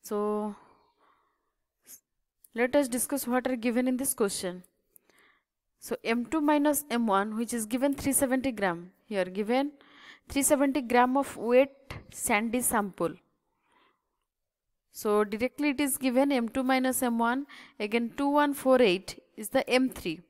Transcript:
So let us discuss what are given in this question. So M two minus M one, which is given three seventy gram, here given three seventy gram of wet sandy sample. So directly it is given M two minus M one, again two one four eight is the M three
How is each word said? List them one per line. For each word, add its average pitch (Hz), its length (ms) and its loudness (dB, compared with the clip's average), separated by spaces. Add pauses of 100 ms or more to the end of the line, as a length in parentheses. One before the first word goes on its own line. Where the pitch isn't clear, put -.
So 208 540 -4 (2000)
let 247 220 -2
us 285 140 4
discuss 254 400 -4
what 247 180 0
are 254 80 0
given 240 320 0
in 254 100 0
this 262 160 -4
question. 185 520 -4 (1120)
So - 240 -8
M 233 240 -2
two 320 140 -2
minus 294 500 2
M 233 160 0
one, 208 300 0
which 233 180 -4
is 226 100 -4
given 254 300 0
three 277 180 -2
seventy 262 380 0
gram, 185 400 -4 (160)
here 196 200 -2
given 214 440 -2 (580)
three 277 140 -2
seventy 277 380 2
gram 247 360 2
of 269 200 -2
wet 247 580 2 (180)
sandy 226 480 0
sample. 202 520 -2 (1800)
So 208 320 0
directly 226 460 -2
it 285 120 -2
is 277 160 0
given 262 360 2
M 240 160 0
two 262 160 -4
minus 254 400 0
M 233 140 0
one, 247 280 -2 (320)
again 226 380 -2
two 285 140 0
one 294 220 2
four 262 300 4
eight 196 400 2 (140)
is 214 140 -12
the - 200 0
M 254 200 4
three 165 280 -6 (120)